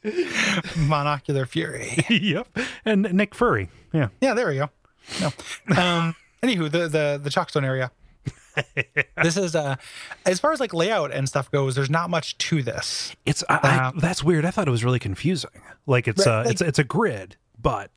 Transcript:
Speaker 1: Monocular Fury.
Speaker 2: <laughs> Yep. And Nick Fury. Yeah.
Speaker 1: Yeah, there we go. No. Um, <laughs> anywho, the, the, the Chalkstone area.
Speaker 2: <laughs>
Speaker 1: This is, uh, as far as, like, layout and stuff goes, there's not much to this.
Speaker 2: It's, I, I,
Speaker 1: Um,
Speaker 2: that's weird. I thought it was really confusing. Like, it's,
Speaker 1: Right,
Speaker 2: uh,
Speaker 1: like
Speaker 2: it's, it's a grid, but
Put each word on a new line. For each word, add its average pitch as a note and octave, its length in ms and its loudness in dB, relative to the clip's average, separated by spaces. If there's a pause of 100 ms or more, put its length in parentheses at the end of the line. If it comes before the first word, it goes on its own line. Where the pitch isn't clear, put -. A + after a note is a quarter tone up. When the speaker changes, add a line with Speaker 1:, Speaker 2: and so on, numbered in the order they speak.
Speaker 1:
Monocular D#3 1400 0
Fury. - 560 -4
Speaker 2:
<laughs> - 60 -4
Yep. G#3 380 0 (360)
And G3+ 300 2
Nick G3+ 220 2
Fury. A#2+ 340 2 (240)
Yeah. D3 140 2 (140)
Speaker 1:
Yeah, C4 120 4
there A3+ 140 0
we D3 80 -2
go. C#3+ 140 -2 (520)
No. F3+ 60 0 (500)
Um, E3+ 380 2 (140)
<laughs> - 140 -8
anywho, F3+ 280 0
the, E3+ 160 2
the, D3 340 0
the C#3+ 80 -6
Chalkstone D3+ 340 0
area. C3 280 -2 (340)
Speaker 2:
<laughs> - 960 -6
Speaker 1:
This E3 160 2
is, F3 180 0
uh, C#3+ 200 0 (500)
as F#3 140 2
far D4+ 120 2
as, D4+ 80 -2
like, A#3+ 140 -2
layout E3+ 380 0
and C3+ 160 -2
stuff C#3 240 -2
goes, C3+ 240 0
there's C3+ 140 0
not E3 200 0
much E3 300 -4
to D3+ 240 0
this. - 520 -6 (100)
Speaker 2:
It's, - 240 0
I, - 120 2
I, C3 160 4 (100)
Speaker 1:
Um, C3+ 120 -4
Speaker 2:
that's E3+ 240 0
weird. D#3 220 4
I F3+ 60 -2
thought F#3+ 160 -2
it C3+ 40 2
was A2+ 120 0
really B2 160 2
confusing. C3 520 -2 (340)
Like, B2 220 2
it's, B2 180 2
Speaker 1:
Right, A#2 80 6
Speaker 2:
uh, A2 100 2
Speaker 1:
like A#3 100 0
Speaker 2:
it's, F#3+ 80 -2
it's E3 180 2
a D3+ 40 4
grid, C#3+ 520 -2 (260)
but G2+ 360 -2